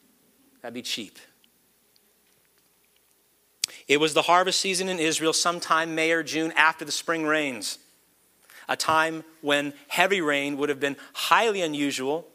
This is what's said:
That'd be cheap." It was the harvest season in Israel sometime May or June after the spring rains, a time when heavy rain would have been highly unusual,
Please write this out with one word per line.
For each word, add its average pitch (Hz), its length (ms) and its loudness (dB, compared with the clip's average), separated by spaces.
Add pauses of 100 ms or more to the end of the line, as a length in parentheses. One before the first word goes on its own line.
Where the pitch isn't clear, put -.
(600)
That'd 120 140 -14
be 123 80 -10
cheap." - 360 -8 (2750)
It 139 80 6
was 156 160 2
the 151 100 4
harvest 180 380 4
season 190 300 -2
in 180 80 -4
Israel 156 340 0
sometime 165 640 0
May 160 180 2
or 165 100 0
June 156 300 -4
after 156 320 4
the 147 80 -8
spring 165 340 -2
rains, 147 520 -2 (920)
a 131 80 -2
time 160 480 0 (160)
when 143 340 0 (140)
heavy 185 320 2
rain 143 360 -2
would 143 120 -2
have 139 100 -4
been 139 180 -4 (160)
highly 202 480 2
unusual, 143 760 -4